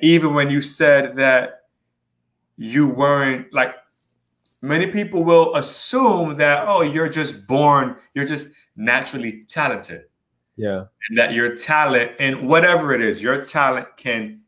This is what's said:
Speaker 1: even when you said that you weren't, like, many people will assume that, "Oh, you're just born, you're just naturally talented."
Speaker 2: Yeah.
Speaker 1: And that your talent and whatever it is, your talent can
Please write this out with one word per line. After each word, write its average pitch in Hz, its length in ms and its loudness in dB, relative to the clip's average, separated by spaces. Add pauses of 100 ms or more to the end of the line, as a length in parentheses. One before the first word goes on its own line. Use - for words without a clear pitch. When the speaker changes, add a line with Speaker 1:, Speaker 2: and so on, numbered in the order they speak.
Speaker 1:
even 160 320 4
when 143 160 2
you 143 120 0
said 139 540 2
that 131 460 0 (960)
you 120 320 0
weren't, 135 640 0
like, 127 200 -2 (880)
many 156 260 -2
people 185 360 -4
will 165 320 4
assume 170 800 -2
that, 147 320 2
"Oh, 196 140 2
you're 160 400 -2
just - 260 -10
born, 139 480 2 (180)
you're 139 120 -4 (100)
just 143 140 -10 (260)
naturally 117 720 -4
talented." 107 560 -6 (540)
Speaker 2:
Yeah. 98 280 -6 (220)
Speaker 1:
And 113 100 -8
that 117 160 2
your 117 220 -2
talent 135 640 0
and 135 300 -4
whatever 165 440 2
it 123 80 0
is, 107 220 -2
your 135 180 -2
talent 135 540 -2
can 113 520 -8